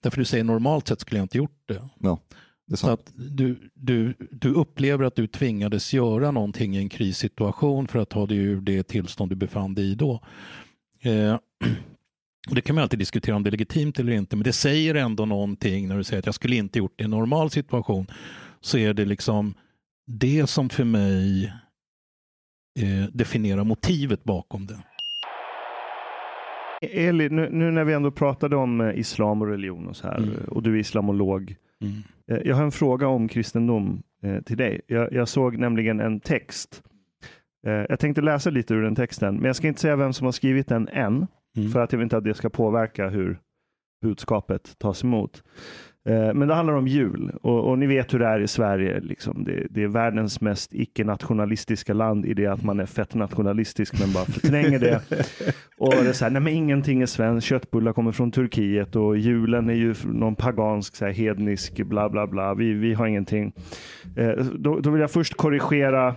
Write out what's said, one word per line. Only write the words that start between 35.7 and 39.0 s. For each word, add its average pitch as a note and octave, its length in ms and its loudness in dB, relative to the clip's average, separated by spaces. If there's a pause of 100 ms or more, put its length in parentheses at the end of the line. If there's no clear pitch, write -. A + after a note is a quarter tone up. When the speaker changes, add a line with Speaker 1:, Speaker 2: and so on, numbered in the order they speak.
Speaker 3:
en A2 200 -2
text. - 600 -6 (840)
Eh, G#2+ 60 0
jag G#2 280 0
tänkte D3 200 2
läsa D3 300 2
lite A#2+ 240 2
ur A2 80 4
den A2 120 0
texten, G#2+ 420 0